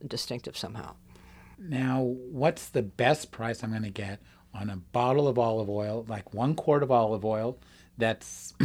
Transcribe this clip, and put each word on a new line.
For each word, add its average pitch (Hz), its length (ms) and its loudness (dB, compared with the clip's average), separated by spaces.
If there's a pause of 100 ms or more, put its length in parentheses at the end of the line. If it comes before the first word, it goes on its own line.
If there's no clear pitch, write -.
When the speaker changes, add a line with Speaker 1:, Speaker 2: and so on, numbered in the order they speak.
Speaker 1:
distinctive - 500 -8
somehow. - 380 -10 (640)
Speaker 2:
Now, 131 440 0
what's 127 680 -2
the 127 120 0
best 120 480 2
price 113 320 -6
I'm 110 100 -4
gonna 107 180 -4
get 98 300 -8 (320)
on 101 180 -6
a 98 60 -6
bottle 127 520 2
of 123 100 2
olive 110 320 2
oil, 104 380 -2
like, 104 260 -8
one 127 220 2
quart 147 260 4
of 131 80 0
olive 110 340 4
oil, 110 340 0 (400)
that's - 560 -2 (100)